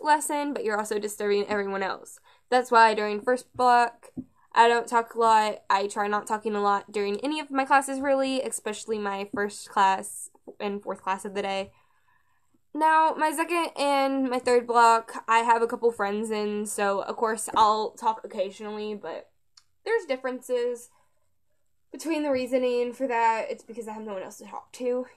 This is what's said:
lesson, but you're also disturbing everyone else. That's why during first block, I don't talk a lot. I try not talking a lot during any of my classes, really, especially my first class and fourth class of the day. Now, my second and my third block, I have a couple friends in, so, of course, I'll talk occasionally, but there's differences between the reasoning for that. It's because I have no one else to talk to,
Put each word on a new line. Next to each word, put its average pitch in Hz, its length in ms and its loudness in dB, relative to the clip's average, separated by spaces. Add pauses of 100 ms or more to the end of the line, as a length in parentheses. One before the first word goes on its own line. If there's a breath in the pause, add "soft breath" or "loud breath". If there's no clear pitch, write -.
lesson, 294 500 0
but - 120 -6
you're 214 140 0
also 214 200 -4
disturbing 202 500 -2
everyone 196 340 -4
else. - 360 -8 (320 soft breath)
That's 254 220 2
why 226 220 8
during 208 260 -2
first - 360 -2
block, 240 520 4 (440 soft breath)
I 233 140 8
don't 233 220 2
talk 233 260 0
a 226 40 -6
lot. 220 520 4
I 196 160 2
try 208 220 -2
not 208 180 -2
talking 214 300 -4
a 202 40 0
lot 202 300 0
during 202 300 -4
any 302 180 -4
of 285 120 -10
my 269 140 0
classes, 277 360 2
really, 269 420 0
especially 220 560 -6
my 202 340 -6
first 202 380 -6
class 196 600 0 (280)
and 202 240 -6
fourth 196 200 -10
class 190 220 -6
of 196 100 -10
the 202 80 -4
day. 196 280 -6 (1040)
Now, 311 420 2
my 311 140 0
second 330 460 -2
and 269 520 0
my 247 100 -2
third 247 280 2
block, 233 600 4
I 226 120 4
have 233 220 4
a 226 40 2
couple 233 260 0
friends 214 380 -4
in, 208 360 -4
so, 202 360 0
of - 140 -8
course, 220 380 -2
I'll 220 360 4
talk 226 340 -4
occasionally, 214 720 -8
but 160 360 -12 (540)
there's 403 220 -2
differences 247 800 -4 (1040)
between 302 300 -4
the 294 80 -2
reasoning 247 640 0
for 262 120 -4
that. 233 440 0
It's 214 120 -10
because 226 240 -14
I 214 60 -10
have 220 100 -12
no 214 120 -10
one 190 80 -8
else 180 160 -14
to 208 80 -20
talk - 260 -16
to, 247 340 -4 (100)